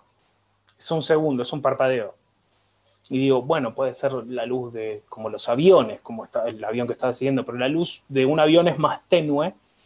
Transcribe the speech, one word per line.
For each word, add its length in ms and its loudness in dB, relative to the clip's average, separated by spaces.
Es 140 -14
un 120 -2
segundo, 400 0
es 100 -8
un 80 -8
parpadeo. 540 0
Y 100 -2
digo, 240 4
bueno, 320 -2
puede 180 -2
ser 200 -2
la 340 -6
luz 260 -6
de, 340 -8
como 220 -10
los 180 -8
aviones, 540 4
como 240 -12
está 220 -4
el 180 -8
avión 220 -2
que 60 -2
estaba 200 -2
siguiendo, 320 -2
pero 140 -8
la 80 0
luz 400 -4
de 180 2
un 140 2
avión 280 6
es 120 -2
más 280 -2
tenue 460 0